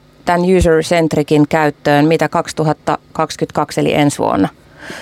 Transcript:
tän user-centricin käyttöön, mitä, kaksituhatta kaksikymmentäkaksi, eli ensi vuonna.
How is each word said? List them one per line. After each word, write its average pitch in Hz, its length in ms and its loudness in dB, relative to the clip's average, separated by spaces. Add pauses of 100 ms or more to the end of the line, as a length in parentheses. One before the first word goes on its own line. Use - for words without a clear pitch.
(240)
tän 175 160 0
user-centricin 160 1080 2
käyttöön, 147 580 0
mitä, 160 220 2
kaksituhatta 151 680 -4 (140)
kaksikymmentäkaksi, - 680 -4
eli 147 140 0
ensi 147 240 0
vuonna. 117 300 0 (540)